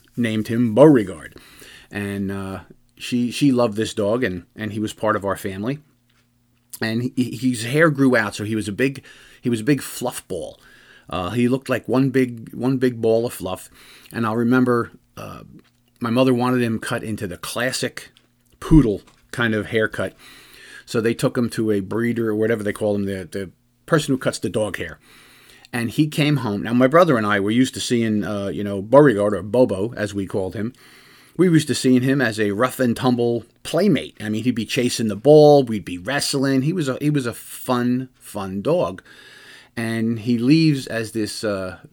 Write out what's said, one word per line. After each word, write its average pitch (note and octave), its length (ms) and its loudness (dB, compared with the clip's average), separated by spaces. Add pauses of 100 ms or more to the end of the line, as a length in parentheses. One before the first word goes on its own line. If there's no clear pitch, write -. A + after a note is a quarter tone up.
(160)
named A2 320 -2
him A#2 260 0
Beauregard. A2 640 6 (540)
And, G2+ 400 -6
uh, F#2+ 300 -8 (360)
she, A#2+ 340 -4
she C#3 220 2
loved A#2+ 240 0
this G#2+ 160 -4
dog, A2 320 -2
and, F2+ 200 -6 (100)
and G#2+ 180 -8
he G#2+ 80 -8
was G#2+ 140 -6
part G#2+ 220 -2
of G2 80 -6
our F#2+ 120 -2
family. G#2+ 440 -8 (960)
And A2+ 240 -2
he, B2+ 140 -4
he, B2+ 340 -2
his A2+ 140 -4
hair D3+ 240 2
grew C3+ 260 2
out, G#2+ 200 0
so G#2+ 100 -6
he G#2+ 100 -4
was G#2 140 -4
a G#2 40 -4
big, C3+ 300 -2 (380)
he - 80 -4
was A#2 120 0
a G#2+ 40 -8
big C3+ 160 2
fluff - 480 -10
ball. E2+ 320 -10 (480)
Uh, F2+ 220 -4
he A#2+ 180 2
looked C3 220 -2
like A#2 180 -4
one C3 220 2
big, A#2+ 420 -2
one C3 240 -2
big B2 240 0
ball A2+ 240 2
of A#2+ 80 -6
fluff. - 380 -10 (420)
And A#2 140 -4
I'll A2 100 -2
remember, A#2+ 540 2 (260)
uh, G2 280 -16 (560)
my A#2 100 -4
mother B2+ 240 4
wanted B2 260 0
him A#2 180 -2
cut - 240 -6
into G#2+ 240 -8
the E2+ 120 -10
classic - 720 -6 (500)
poodle A#2+ 400 6 (300)
kind A2+ 240 -2
of G#2 120 -4
haircut. G#2+ 480 -2 (720)
So - 160 -4
they A#2 140 0
took - 240 -2
him A#2 120 0
to A2 200 -2
a G#2 100 2
breeder A2+ 480 -2
or G#2+ 80 -2
whatever A2 260 0
they G2+ 120 -4
call G#2 200 0
him, G2+ 120 -2
the, F#2+ 240 -8
the G2 200 -8 (360)
person D3+ 260 0
who C3 60 0
cuts B2+ 200 -4
the G#2 120 -4
dog G#2 260 -4
hair. E2 220 -12 (720)
And A#2 160 -4
he D3+ 200 0
came D3 300 0
home. G#2+ 260 -4
Now, A2+ 100 -2
my B2+ 140 6
brother D#3+ 280 4
and G#2+ 100 0
I G#2 140 2
were G2 100 0
used B2+ 240 2
to G2 60 -6
seeing, A2+ 420 0
uh, G2 260 -4
you F2 140 -6
know, G2+ 200 -4
Beauregard, A2 500 6
or F2+ 100 -4
Bobo, G#2+ 540 0
as G#2 160 -6
we G2 140 -4
called F#2+ 280 -6
him. G#2+ 200 -8 (640)
We F3+ 120 6
were D#3+ 60 6
used D3+ 120 2
to B2+ 60 0
seeing B2+ 260 4
him C3+ 220 2
as A2 180 0
a G#2 120 0
rough B2 280 0
and A#2+ 160 2
tumble A#2+ 480 0 (180)
playmate. D3+ 580 0
I G#2+ 100 -6
mean, G#2+ 140 -4
he'd B2 100 0
be G#2+ 100 -4
chasing A#2+ 440 -2
the G2+ 80 -4
ball. D3 480 8
We'd A2 200 -4
be F2+ 140 -8
wrestling. C3+ 640 0
He D3 100 0
was E3+ 160 -4
a, B2+ 100 -2
he D3 120 0
was C#3 160 0
a A2 80 -6
fun, B2 800 -2
fun G2 480 -10
dog. A2+ 400 -2 (760)
And A2+ 440 -4
he A#2 180 0
leaves C#3+ 480 4
as A2+ 260 -6
this, G#2+ 320 -4
uh, F#2+ 360 -4 (120)